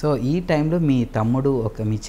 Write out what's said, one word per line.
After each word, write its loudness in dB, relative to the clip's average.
So 2
ఈ 0
టైంలో 0
మీ 2
తమ్ముడు 0
ఒక, -2
మీ -2